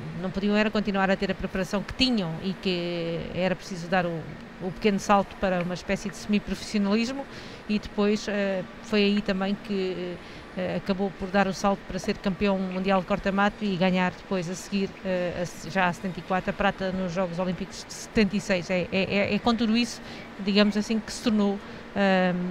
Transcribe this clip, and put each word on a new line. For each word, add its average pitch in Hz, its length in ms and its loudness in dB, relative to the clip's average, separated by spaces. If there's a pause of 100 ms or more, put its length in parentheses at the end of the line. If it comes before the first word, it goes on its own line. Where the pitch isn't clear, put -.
(220)
não 185 80 -2
podiam 202 260 2
era 214 140 4
continuar 196 400 2
a 196 60 6
ter 190 160 0
a - 20 2
preparação 190 480 -2
que - 140 -8
tinham 220 480 2
e 190 100 -2
que 175 680 -2 (140)
era 185 220 0
preciso 175 320 -10
dar 170 180 2
o, 170 80 -2 (480)
o 180 120 -4
pequeno 196 260 2
salto 196 380 2
para 180 260 0
uma 175 100 -2
espécie 190 340 -4
de 190 80 -8
semiprofissionalismo 214 1120 0 (420)
e 208 120 2
depois, 208 480 0
eh, 196 340 0 (220)
foi 208 200 4
aí 202 180 4
também 196 420 0
que, 180 520 -2 (420)
eh, 180 200 -2
acabou 196 420 0
por 190 100 -6
dar 196 180 4
o 185 60 -2
salto 202 340 2
para 180 120 -4
ser - 180 -2
campeão 196 400 2
mundial 190 420 2
de 170 60 -2
corta-mato 202 580 2
e 202 120 2
ganhar 180 360 4
depois 180 380 -4
a 185 60 -6
seguir, 196 340 -2 (160)
eh, 180 380 -2
a, - 260 -10
já 185 180 2
a 175 60 2
setenta 180 260 -6
e 165 40 -10
quatro, 185 260 0
a 190 40 2
prata 190 380 0
nos 185 220 -2
Jogos 175 240 -2
Olímpicos 185 500 -4
de - 60 -14
setenta - 420 2
e 202 60 0
seis. 175 300 -2
É, 180 200 0
é, 190 120 2
é, 202 320 2
é 202 40 2
com 233 140 4
tudo 226 240 2
isso, 240 240 -2 (380)
digamos 202 360 4
assim, 214 240 0
que - 140 -8
se - 100 -10
tornou, 202 360 4 (360)
ehm, 185 400 4 (160)